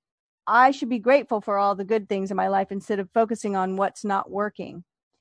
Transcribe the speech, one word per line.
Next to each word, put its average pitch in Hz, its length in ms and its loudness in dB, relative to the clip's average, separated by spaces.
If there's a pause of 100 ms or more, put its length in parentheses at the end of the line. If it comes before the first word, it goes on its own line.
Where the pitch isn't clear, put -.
(460)
"I 247 240 6
should 277 200 -2
be 240 100 -2
grateful 233 420 2
for 202 160 -2
all 202 160 4
the 196 100 -4
good 208 240 -2
things 196 220 -2
in 202 80 -4
my 190 100 0
life 196 240 0
instead 196 280 -4
of 185 120 -8
focusing 220 440 0
on 190 200 -2
what's 196 300 -4
not 196 240 -2
working." 190 540 -8 (380)